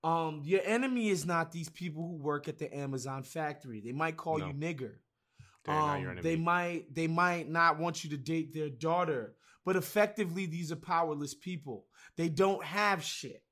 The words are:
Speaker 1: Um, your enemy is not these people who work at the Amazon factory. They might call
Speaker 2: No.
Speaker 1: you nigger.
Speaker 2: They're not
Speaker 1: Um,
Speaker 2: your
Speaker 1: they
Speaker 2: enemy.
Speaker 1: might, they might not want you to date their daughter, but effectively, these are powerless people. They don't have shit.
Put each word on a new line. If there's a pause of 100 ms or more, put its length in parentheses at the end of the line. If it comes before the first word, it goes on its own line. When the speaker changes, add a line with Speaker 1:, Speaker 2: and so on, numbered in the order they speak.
Speaker 1:
Um,
your
enemy
is
not
these
people
who
work
at
the
Amazon
factory.
They
might
call
Speaker 2:
No.
Speaker 1:
you
nigger. (680)
Speaker 2:
They're
not
Speaker 1:
Um,
Speaker 2:
your
Speaker 1:
they
Speaker 2:
enemy.
Speaker 1:
might,
they
might
not
want
you
to
date
their
daughter, (300)
but
effectively,
these
are
powerless
people. (320)
They
don't
have
shit.